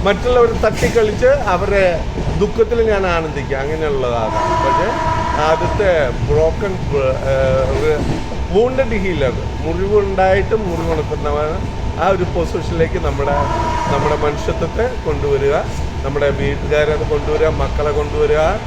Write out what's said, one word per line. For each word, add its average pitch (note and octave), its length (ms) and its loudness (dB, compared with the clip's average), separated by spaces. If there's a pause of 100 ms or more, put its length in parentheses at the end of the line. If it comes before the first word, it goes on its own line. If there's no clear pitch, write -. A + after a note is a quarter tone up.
മറ്റുള്ളവർ A#3 480 4 (140)
തട്ടിക്കളിച്ച് A3 600 2
അവരുടെ G3 720 2 (400)
ദുഃഖത്തിൽ A3 420 0
ഞാൻ G3+ 260 2
ആനന്ദിക്കുക, D3 500 -2
അങ്ങനെയുള്ളതാകാം. C3+ 880 -2 (200)
പക്ഷേ F3+ 240 2 (520)
ആദ്യത്തെ D#3+ 680 2 (240)
ബ്രോക്കൺ D3+ 400 2
ബ്-, C3 420 0 (140)
ഏ, C3+ 40 2 (380)
ഒരു C#3+ 200 0 (600)
wounded B3 380 2 (140)
healer, C#3 280 0 (280)
മുറിവുണ്ടായിട്ട് F#3+ 960 2
മുറിവുണക്കുന്നവൻ, D3+ 920 -2 (540)
ആ F3 40 2
ഒരു F#3+ 160 2
പൊസിഷനിലേക്ക് E3 840 -2
നമ്മുടെ, C#3+ 300 0 (580)
നമ്മുടെ D3 220 0
മനുഷ്യത്വത്തെ D#3 760 -2 (160)
കൊണ്ടുവരിക, C#3+ 500 0 (500)
നമ്മുടെ C#3+ 240 0
വീട്ടുകാരെ C#3 640 0
അത് D3+ 180 -2
കൊണ്ടുവരിക, D3+ 380 0
മക്കളെ C#3+ 440 0
കൊണ്ടുവരിക D3 480 0 (280)